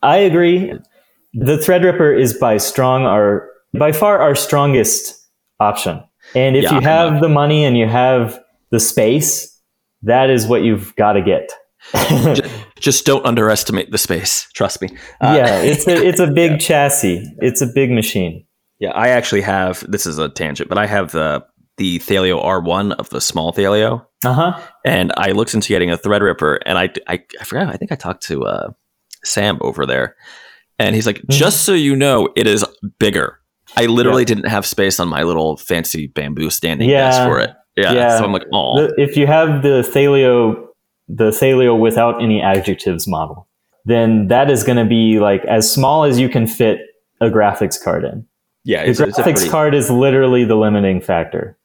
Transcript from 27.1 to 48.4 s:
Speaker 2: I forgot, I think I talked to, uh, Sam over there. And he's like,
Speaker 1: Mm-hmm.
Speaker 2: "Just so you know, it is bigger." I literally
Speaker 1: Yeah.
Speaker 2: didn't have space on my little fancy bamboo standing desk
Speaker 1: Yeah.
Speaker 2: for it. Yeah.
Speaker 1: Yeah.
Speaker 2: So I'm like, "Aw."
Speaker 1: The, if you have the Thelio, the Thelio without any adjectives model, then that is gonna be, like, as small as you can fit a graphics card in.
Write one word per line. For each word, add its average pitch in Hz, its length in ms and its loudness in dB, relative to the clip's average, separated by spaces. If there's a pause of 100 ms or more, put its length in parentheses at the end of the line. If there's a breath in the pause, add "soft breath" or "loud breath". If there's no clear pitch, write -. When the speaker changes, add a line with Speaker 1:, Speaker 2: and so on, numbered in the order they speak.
Speaker 2:
I - 40 -16
forgot, 160 240 -4
I - 100 -8
think - 120 -10
I - 40 -6
talked - 300 -10
to, 69 200 -6
uh, 50 260 -6 (540)
Sam 101 380 -2
over 67 240 -4
there. 64 280 -4 (640 loud breath)
And 107 160 0
he's 110 120 -2
like, 107 100 0
Speaker 1:
Mm-hmm. - 160 -6
Speaker 2:
"Just 151 320 2
so 202 100 0
you 143 220 2
know, 131 400 2
it 110 100 0
is 104 180 2 (340)
bigger." 95 400 -2 (380)
I 120 100 2
literally 123 360 2
Speaker 1:
Yeah. 113 120 0
Speaker 2:
didn't 104 140 -4
have 104 180 -2
space 98 340 -2
on 87 80 -2
my 76 140 -2
little 80 340 -2
fancy 80 500 -6
bamboo 73 440 -6
standing 82 400 -2
desk 131 280 2
Speaker 1:
Yeah. 127 80 0
Speaker 2:
for 73 120 0
it. 55 120 -2 (260)
Yeah. 95 160 2
Speaker 1:
Yeah. 120 260 2
Speaker 2:
So 107 60 0
I'm 101 80 -2
like, 92 200 -4
"Aw." 85 240 -2
Speaker 1:
The, 147 220 0
if 139 180 -2
you 143 100 4
have 156 360 2
the 135 200 2
Thelio, 127 840 2 (420)
the 110 220 0
Thelio 127 480 2
without 117 440 2
any 110 200 0
adjectives 95 640 -2
model, 80 380 -8 (400)
then 113 420 2
that 135 220 4
is 123 140 0
gonna 120 220 2
be, 110 320 2
like, 101 280 2
as 110 240 2
small 147 340 2
as 131 140 2
you 127 100 2
can 117 180 0
fit 110 320 0 (440)
a 117 80 2
graphics 104 520 0
card 85 220 -4
in. 107 220 -10 (380)